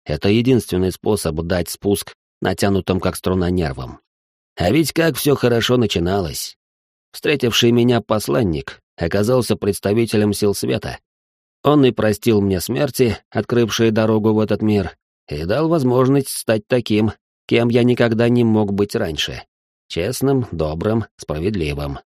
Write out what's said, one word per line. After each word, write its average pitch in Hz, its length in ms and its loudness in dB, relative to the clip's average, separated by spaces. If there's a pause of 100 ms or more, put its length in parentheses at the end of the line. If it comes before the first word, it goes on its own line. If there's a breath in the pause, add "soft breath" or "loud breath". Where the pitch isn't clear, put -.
это 73 240 -2
единственный 104 640 2
способ 101 500 -4
дать 87 260 -2
спуск - 460 -4 (260)
натянутым 95 600 0
как 90 160 -4
струна 92 340 -2
нервам. 69 500 -4 (560)
А - 140 0
ведь 147 220 2
как 160 240 0
все 143 180 0
хорошо 120 420 2
начиналось. 92 800 -2 (560)
Встретивший 120 600 0
меня 120 280 4
посланник 107 800 -2 (160)
оказался 107 600 0
представителем 104 760 0
сил 101 220 0
света. - 440 -6 (640)
Он 143 220 4
и 127 60 6
простил 107 500 2
мне 98 200 0
смерти, 123 580 -2 (120)
открывшие 113 600 0
дорогу 110 420 2
в 107 80 2
этот 104 220 -2
мир, 104 340 0 (320)
и 76 160 -8
дал 127 240 0
возможность 135 600 2
стать - 380 -2
таким, 110 460 0 (340)
кем 117 220 2
я 120 140 2
никогда 117 460 2
не 120 160 2
мог 107 280 2
быть 101 220 -2
раньше. 78 480 -6 (460)
Честным, 127 640 -2
добрым, 85 560 -2 (100)
справедливым. 143 920 -6